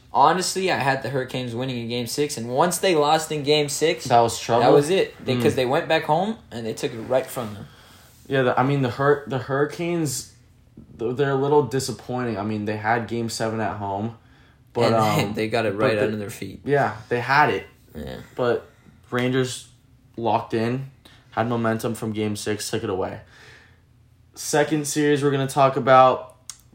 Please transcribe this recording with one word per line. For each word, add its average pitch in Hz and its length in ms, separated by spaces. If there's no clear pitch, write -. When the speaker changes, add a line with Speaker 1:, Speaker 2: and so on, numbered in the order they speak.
Speaker 1:
honestly, 175 580
I 127 60
had 135 240
the 123 80
Hurricanes 127 460
winning 127 240
in 117 80
Game 120 180
six, 143 320
and 117 120
once 160 280
they 190 160
lost 156 380
in 151 100
Game 147 260
six, 156 380
Speaker 2:
That 123 140
was 113 200
trouble? 117 220
Speaker 1:
that 127 100
was 143 200
it. 190 240
They, 113 100
Speaker 2:
Mm. 123 60
Speaker 1:
'cause - 140
they 127 100
went 147 220
back 160 160
home, 190 340
and 117 160
they 110 60
took 131 200
it 113 60
right 123 260
from 107 300
them. 101 100
Speaker 2:
Yeah, 135 160
the, 123 160
I - 20
mean, 139 220
the 117 80
Hur-, 143 340
the 127 140
Hurricanes, 147 920
th-, 120 160
they're 139 160
a 139 40
little 143 280
disappointing. 123 720
I 101 60
mean, 107 220
they 107 120
had 110 300
Game 117 220
seven 110 300
at 107 180
home, 101 400
but, 113 200
Speaker 1:
And - 20
<laughs> 107 340
Speaker 2:
um, 110 40
Speaker 1:
they 110 140
got 113 180
it 98 100
Speaker 2:
but 107 80
Speaker 1:
right 110 140
Speaker 2:
the 107 80
Speaker 1:
under 107 120
their 101 120
feet. - 340
Speaker 2:
Yeah, 131 300
they 123 120
had 135 280
it. 95 160
Speaker 1:
Yeah. 69 220
Speaker 2:
But 117 320
Rangers 123 580
locked 113 380
in, 120 380
had 113 180
momentum 113 460
from 110 160
Game 107 240
six, 104 340
took - 140
it 107 80
away. 92 300
Second 147 540
series 147 360
we're 143 80
gonna 135 160
talk 135 280
about, 131 600